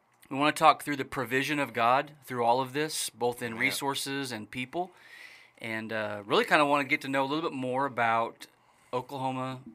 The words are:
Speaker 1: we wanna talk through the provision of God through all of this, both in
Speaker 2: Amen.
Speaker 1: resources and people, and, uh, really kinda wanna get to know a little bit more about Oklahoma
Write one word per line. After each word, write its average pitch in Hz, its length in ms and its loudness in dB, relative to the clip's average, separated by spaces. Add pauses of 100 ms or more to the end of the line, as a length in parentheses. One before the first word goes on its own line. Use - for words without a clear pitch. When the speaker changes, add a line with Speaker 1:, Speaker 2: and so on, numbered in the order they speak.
(300)
Speaker 1:
we 135 80 -6
wanna 147 140 4
talk 151 320 6
through 147 120 -2
the 131 80 -2
provision 135 540 -2
of 127 140 -2
God 123 400 4 (120)
through 123 200 -2
all 120 160 6
of 127 120 -4
this, 151 380 -2
both 120 320 -2
in 113 120 -4
Speaker 2:
Amen. 113 60 -6
Speaker 1:
resources 135 720 -2
and 107 180 -8
people, 147 440 -6 (680)
and, 110 320 -6
uh, 107 340 -4
really 180 180 2
kinda 156 200 6
wanna 143 200 4
get 143 160 -2
to 135 80 -8
know 135 160 2
a - 20 -2
little 156 240 -2
bit - 60 -10
more 127 300 -2
about 117 600 0 (460)
Oklahoma 131 680 -6 (160)